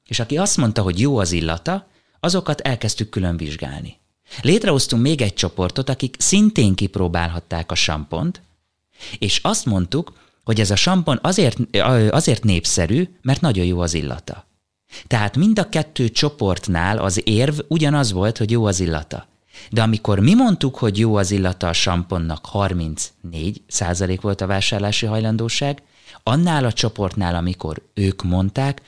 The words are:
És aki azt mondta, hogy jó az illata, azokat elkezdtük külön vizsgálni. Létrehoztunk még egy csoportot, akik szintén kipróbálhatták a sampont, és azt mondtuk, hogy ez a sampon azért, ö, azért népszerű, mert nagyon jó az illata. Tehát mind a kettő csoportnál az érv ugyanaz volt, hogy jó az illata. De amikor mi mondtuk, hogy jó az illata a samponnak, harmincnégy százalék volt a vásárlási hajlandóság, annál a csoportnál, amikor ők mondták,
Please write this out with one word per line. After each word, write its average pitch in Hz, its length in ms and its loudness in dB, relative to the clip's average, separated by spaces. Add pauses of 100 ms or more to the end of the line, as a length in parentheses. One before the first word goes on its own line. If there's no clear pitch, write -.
És - 120 -6
aki 123 200 -4
azt 202 180 0
mondta, 113 260 2
hogy 92 180 0
jó 135 180 2
az 87 140 0
illata, 82 540 -2 (340)
azokat 170 400 -2
elkezdtük 113 480 -2
külön 90 280 -2
vizsgálni. 73 600 -10 (420)
Létrehoztunk 143 640 2
még 143 200 2
egy 101 120 0
csoportot, 92 540 -2
akik - 300 -4
szintén 196 560 4
kipróbálhatták 85 960 -2
a - 40 -4
sampont, 82 680 -2 (760)
és - 240 0
azt 220 220 -2
mondtuk, 101 480 -2 (340)
hogy 110 140 2
ez 98 100 2
a 101 60 2
sampon 170 460 2
azért, 170 360 2 (120)
ö, 110 400 4
azért 143 340 2
népszerű, 98 640 2 (140)
mert 135 180 0
nagyon 104 240 2
jó 87 160 0
az 82 140 0
illata. 71 520 -6 (600)
Tehát 107 300 0
mind 214 220 4
a 185 100 0
kettő 151 400 -2
csoportnál 101 880 0
az 98 260 -2
érv 131 340 2 (100)
ugyanaz 147 440 0
volt, 98 260 0
hogy 107 120 0
jó 117 140 2
az 95 160 0
illata. 82 460 -4 (440)
De 113 120 0
amikor 110 360 2
mi 123 160 6
mondtuk, 208 420 2
hogy 104 220 0
jó 113 180 4
az 95 140 2
illata 92 380 0
a 85 40 0
samponnak, 87 720 -2
harmincnégy 87 1200 -4
százalék 92 540 -2
volt 98 200 -4
a 95 60 -4
vásárlási 101 600 -2
hajlandóság, 113 760 -2 (400)
annál 160 420 2
a 117 80 0
csoportnál, 98 640 -2
amikor 85 480 -4 (120)
ők 98 280 0
mondták, 98 640 0